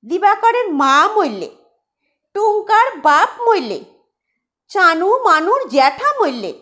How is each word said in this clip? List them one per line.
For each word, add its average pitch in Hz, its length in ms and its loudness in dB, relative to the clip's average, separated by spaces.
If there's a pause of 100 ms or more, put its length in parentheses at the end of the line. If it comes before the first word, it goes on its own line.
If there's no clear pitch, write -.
দিবাকরের 415 680 0
মা 269 220 2 (120)
মইলে, 285 420 -4 (840)
টুঙ্কার 427 540 0 (120)
বাপ 302 300 2 (100)
মইলে, 339 400 -2 (880)
চানু 349 400 2 (140)
মানুর 359 440 2
জ্যাঠা 277 480 0
মইলে 247 460 -4